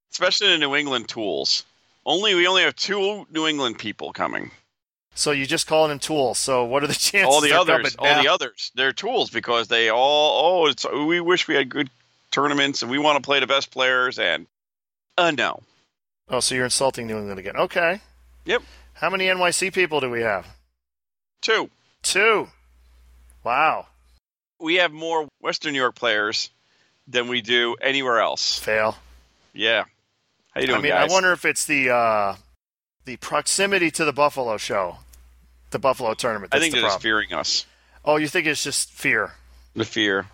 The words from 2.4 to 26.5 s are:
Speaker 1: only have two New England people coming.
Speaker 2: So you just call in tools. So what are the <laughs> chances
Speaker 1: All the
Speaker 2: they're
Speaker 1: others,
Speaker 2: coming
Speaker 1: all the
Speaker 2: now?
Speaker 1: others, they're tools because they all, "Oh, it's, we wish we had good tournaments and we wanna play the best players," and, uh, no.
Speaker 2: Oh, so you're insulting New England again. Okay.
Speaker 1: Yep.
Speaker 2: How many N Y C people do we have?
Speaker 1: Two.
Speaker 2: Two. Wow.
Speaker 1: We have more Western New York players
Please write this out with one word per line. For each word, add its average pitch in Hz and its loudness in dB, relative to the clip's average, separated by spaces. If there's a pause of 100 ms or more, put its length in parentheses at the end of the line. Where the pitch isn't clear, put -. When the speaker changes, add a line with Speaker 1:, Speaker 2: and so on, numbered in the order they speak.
Speaker 1:
only 185 4
have 147 2
two 104 -4
New 156 -2
England 139 -2
people 101 -10
coming. 58 -6 (680)
Speaker 2:
So - -2
you 139 0
just 151 -2
call 156 4
in 139 -6
tools. 139 0
So 127 0
what 135 0
are - -2
the 143 -2
<laughs> - -
chances - 2
Speaker 1:
All 147 6
the 151 4
Speaker 2:
they're 151 6
Speaker 1:
others, 147 2
Speaker 2:
coming 139 2
Speaker 1:
all 147 4
the 135 4
Speaker 2:
now? 170 4
Speaker 1:
others, 135 -8
they're 131 0
tools 185 -2
because 117 -2
they 113 4
all, 147 4
"Oh, - 4
it's, 139 0
we 156 0
wish 170 0
we 160 0
had 139 2
good 135 -4 (420)
tournaments 143 0
and 117 -6
we 135 -2
wanna 147 2
play 135 0
the 127 0
best 139 0
players," 127 0
and, 85 -2 (720)
uh, 170 4
no. 110 -2 (680)
Speaker 2:
Oh, 127 -2
so - -2
you're 127 0
insulting 127 -2
New 110 -6
England 101 -8
again. 98 -10
Okay. 175 0 (440)
Speaker 1:
Yep. 214 -2 (300)
Speaker 2:
How 165 -4
many 185 -2
N 185 2
Y 175 4
C 185 -2
people 160 0
do 131 -2
we 117 -2
have? 98 -2 (960)
Speaker 1:
Two. - 0 (340)
Speaker 2:
Two. 196 2 (960)
Wow. 127 0 (760)
Speaker 1:
We 165 -2
have 170 2
more 160 -4 (120)
Western 160 -6
New 139 -2
York 120 0
players 107 -2 (580)